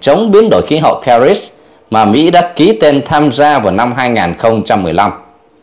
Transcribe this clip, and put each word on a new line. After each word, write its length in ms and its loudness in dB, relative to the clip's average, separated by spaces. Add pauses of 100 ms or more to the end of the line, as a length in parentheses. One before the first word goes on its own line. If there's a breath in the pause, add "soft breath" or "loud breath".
chống 300 0
biến 200 4
đổi 160 2
khí 100 -2
hậu 300 -2
Paris 420 2 (420 soft breath)
mà 140 0
Mỹ 260 2
đã 260 0
ký 240 2
tên 260 2
tham 260 0
gia 260 0
vào 140 0
năm 240 -2
hai 120 -4
nghìn 300 -2
không 260 0
trăm 180 -2
mười 100 -4
lăm. 200 -2 (500)